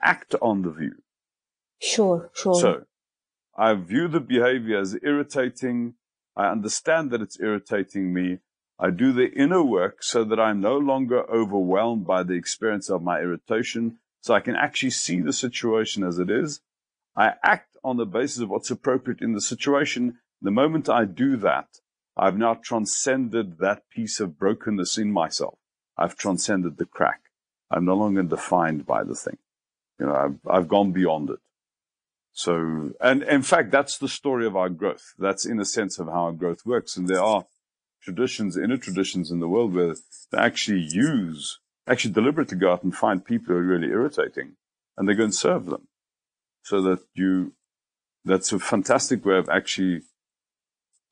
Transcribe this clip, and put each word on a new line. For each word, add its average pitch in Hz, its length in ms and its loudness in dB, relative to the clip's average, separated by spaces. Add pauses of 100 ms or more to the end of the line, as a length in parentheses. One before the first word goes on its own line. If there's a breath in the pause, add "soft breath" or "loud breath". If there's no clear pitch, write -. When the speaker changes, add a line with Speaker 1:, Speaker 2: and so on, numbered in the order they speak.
Speaker 1:
act - 400 0
on 107 220 2
the 87 80 -4
view. 78 300 -8 (800)
Speaker 2:
Sure, 185 540 0
sure. 185 220 2
Speaker 1:
So, 120 300 2 (720)
I 110 180 4
view 104 340 -2
the 160 100 0
behavior 120 580 2
as 98 240 -4
irritating. 131 920 -2 (400)
I 101 120 2
understand 120 640 -2
that 117 100 -2
it's - 180 -10
irritating 98 760 -2
me. 90 260 -2 (380)
I 92 120 0
do 117 240 2
the 123 180 2
inner 160 320 4
work 101 400 0
so 117 220 0
that 107 140 0
I'm 107 200 2
no 110 180 2
longer 135 420 0 (120)
overwhelmed 101 760 0
by 92 180 2
the 90 100 -2
experience 98 560 -4
of 90 120 -2
my 85 200 -2
irritation, 113 800 -4 (200)
so 120 140 0
I 101 80 4
can 123 160 -4
actually 135 340 -2
see - 300 -2
the 143 120 0
situation 110 680 -2
as 90 160 -2
it 90 100 0
is. 143 300 -2 (560)
I 107 260 2
act - 440 0
on 127 100 -2
the 117 100 0
basis 117 340 -2
of 113 100 -4
what's 101 220 -6
appropriate 127 500 -2
in 113 120 0
the 101 80 -2
situation. 123 800 0 (220)
The 98 100 0
moment 147 380 2
I 117 160 4
do 120 320 0
that, 78 420 -2 (380)
I've 95 200 2
now 113 180 2
transcended 113 1040 -2
that 98 300 0
piece 113 300 -6
of 92 180 -4
brokenness 104 600 -2
in 104 160 0
myself. - 440 -2 (400)
I've - 180 -2
transcended 90 640 -2
the 82 80 -6
crack. - 380 -2 (460)
I'm 90 140 0
no 92 120 4
longer 101 280 2
defined 80 640 0
by 55 180 0
the 50 120 -8
thing. - 220 -10 (640)
You 67 60 -4
know, 71 100 0
I've, 69 240 0 (100)
I've 87 200 4
gone 101 240 4
beyond 80 360 0
it. - 100 -10 (920)
So, 80 720 -2
and 131 220 4
in 143 180 2
fact, 131 300 2
that's 139 260 2
the 135 100 -4
story 123 380 -2
of 101 100 -2
our 92 140 2
growth. 90 500 -6
That's 95 260 -2
in 113 140 -2
a 98 60 -2
sense 98 340 -4
of 85 80 -8
how 85 180 -2
our 85 60 -2
growth 85 340 -4
works. 117 300 -2
And 90 140 -2
there 92 120 2
are 104 260 2 (540)
traditions, 101 540 -4
inner 117 220 0
traditions 95 520 -4
in 85 120 -2
the 85 80 -2
world 107 240 2
where 87 220 0 (360)
they - 60 -2
actually 104 520 0
use, 92 680 -2 (260)
actually 120 280 0
deliberately 127 440 2
go 92 140 4
out 87 120 0
and 92 120 -2
find 104 300 0
people 113 280 -2
who 90 60 2
are 87 40 2
really 90 260 0
irritating, 104 640 -2 (400)
and 98 140 0
they 104 60 2
go 110 100 2
and 107 100 -2
serve 170 300 0
them - 240 -10 (720)
so 98 180 0
that 92 180 2 (140)
you 92 400 0 (760)
that's 92 240 2
a 98 60 -2
fantastic 120 640 0
way 95 120 4
of 87 120 0
actually 92 520 0 (1120)